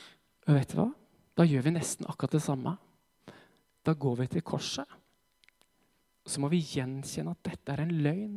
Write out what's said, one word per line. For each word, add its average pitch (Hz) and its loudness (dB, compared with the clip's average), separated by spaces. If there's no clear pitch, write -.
Og 147 8
vet - 0
du - 0
hva? 220 2
Da 170 8
gjør 135 2
vi 170 2
nesten - -6
akkurat - -2
det 151 2
samme. 139 -2
Da 160 6
går 131 0
vi 127 -2
til 170 0
korset. - -6
Så - -4
må 143 2
vi 180 4
gjenkjenne 139 -4
at - -8
dette - -8
er 143 -2
en 170 0
løgn, 196 0